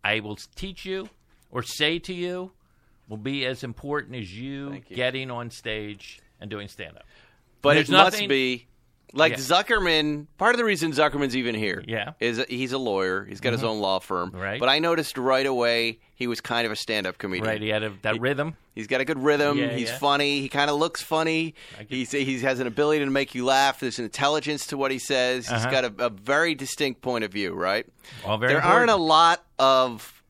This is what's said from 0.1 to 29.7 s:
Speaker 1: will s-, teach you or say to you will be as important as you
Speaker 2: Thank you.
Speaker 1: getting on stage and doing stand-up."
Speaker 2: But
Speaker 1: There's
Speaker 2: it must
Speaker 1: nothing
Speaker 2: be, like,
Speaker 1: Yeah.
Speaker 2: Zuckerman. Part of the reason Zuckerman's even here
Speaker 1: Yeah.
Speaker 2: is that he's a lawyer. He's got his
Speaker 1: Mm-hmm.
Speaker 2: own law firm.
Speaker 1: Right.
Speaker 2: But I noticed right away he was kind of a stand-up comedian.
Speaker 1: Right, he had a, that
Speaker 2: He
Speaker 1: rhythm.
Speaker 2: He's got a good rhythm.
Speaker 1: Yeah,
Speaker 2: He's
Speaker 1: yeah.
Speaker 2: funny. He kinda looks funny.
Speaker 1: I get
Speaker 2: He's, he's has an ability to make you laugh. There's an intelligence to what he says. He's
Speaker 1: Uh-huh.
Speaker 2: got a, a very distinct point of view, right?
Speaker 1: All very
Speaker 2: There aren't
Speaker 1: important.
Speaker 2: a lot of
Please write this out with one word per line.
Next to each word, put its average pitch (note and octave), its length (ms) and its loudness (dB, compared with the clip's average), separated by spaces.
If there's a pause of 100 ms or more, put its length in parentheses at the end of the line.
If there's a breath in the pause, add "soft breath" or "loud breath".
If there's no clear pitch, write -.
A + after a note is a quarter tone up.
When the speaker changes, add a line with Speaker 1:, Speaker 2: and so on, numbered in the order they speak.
Speaker 1:
will G#2 140 -8
s-, - 200 -16
teach F#3+ 300 -12
you F#3+ 240 -6 (420)
or B2 120 -6
say D3+ 380 0
to F#3 120 -12
you F3+ 400 -8 (560)
will G#2+ 80 -10
be C3 300 -4
as B2+ 180 -6
important C#3 520 -6
as G2+ 140 -10
you C#3 420 -10
Speaker 2:
Thank C3+ 180 -16
you. F#2+ 60 -10
Speaker 1:
getting B2+ 340 -2
on A#2+ 200 -8
stage G#2+ 720 -10 (180)
and G#2 120 -12
doing G2+ 180 -8
stand-up." - 360 -16 (580 soft breath)
Speaker 2:
But C#3+ 140 6
Speaker 1:
There's D#3 120 4
Speaker 2:
it - 40 2
must F#3+ 200 8
Speaker 1:
nothing G#3 160 -4
Speaker 2:
be, B2+ 380 0 (480)
like, D3+ 180 4
Speaker 1:
Yeah. A2+ 60 -4
Speaker 2:
Zuckerman. D#3 880 2 (100)
Part A3+ 180 2
of A#3+ 40 0
the A#3 60 0
reason E3 280 0
Zuckerman's C#3+ 440 2
even A#2+ 180 -2
here G2 340 -4
Speaker 1:
Yeah. A2 320 -6
Speaker 2:
is A#2 160 0
that B2 140 -4
he's B2 220 -4
a C3+ 60 -2
lawyer. G2 460 0
He's G2+ 160 -14
got B2 120 0
his A#2 100 -2
Speaker 1:
Mm-hmm. A#2 80 0
Speaker 2:
own G#2+ 100 -2
law F#2+ 200 2
firm. F#2 340 -4
Speaker 1:
Right. G2 260 -6
Speaker 2:
But B2 80 2
I C#3+ 120 4
noticed E3 360 0
right C3 300 2
away A#2 520 0 (160)
he B2+ 120 -4
was A#2 160 -2
kind A#2 240 0
of G#2+ 60 -2
a G#2 40 -6
stand-up G2+ 420 -4
comedian. F#2+ 280 -4
Speaker 1:
Right, A2 160 -2
he G#2+ 80 -4
had G#2+ 120 0
a, G#2+ 80 -4 (120)
that A2 120 0
Speaker 2:
He A2+ 60 -4
Speaker 1:
rhythm. C#3+ 360 -2 (180)
Speaker 2:
He's A2 120 -10
got C3 160 0
a - 20 0
good D3 140 -2
rhythm. D3 400 4
Speaker 1:
Yeah, C#3+ 180 -2
Speaker 2:
He's A#2 140 -2
Speaker 1:
yeah. B2+ 80 -6
Speaker 2:
funny. C#3+ 420 2
He C3+ 80 -6
kinda D3 240 2
looks D#3 300 0
funny. D#3+ 520 -2 (240 loud breath)
Speaker 1:
I G#2+ 40 -14
get G#2+ 120 -16
Speaker 2:
He's, B2+ 180 -4
he's C3+ 280 -2
has C3 180 0
an B2+ 80 -2
ability D3 380 2
to C#3 60 -2
make C#3 240 -2
you B2 100 -4
laugh. C3+ 360 4
There's A#2+ 180 -4
an A#2+ 80 -4
intelligence C#3+ 640 -2
to C#3+ 100 -6
what C3+ 120 0
he C3+ 80 -4
says. B2+ 480 0
He's A#2 200 -2
Speaker 1:
Uh-huh. D#3 40 0
Speaker 2:
got C3 140 2
a, A#2 220 -2
a - 20 2
very C#3 460 0
distinct C3+ 480 -4
point B2 200 -2
of G#2 80 -4
view, F#2+ 220 -4
right? F#2+ 320 0 (400 loud breath)
Speaker 1:
All G#2+ 140 0
very B2+ 160 2
Speaker 2:
There D#3+ 80 2
aren't A3+ 260 6
Speaker 1:
important. G#3+ 100 4
Speaker 2:
a E3+ 60 2
lot E3 400 6 (140)
of C3 720 2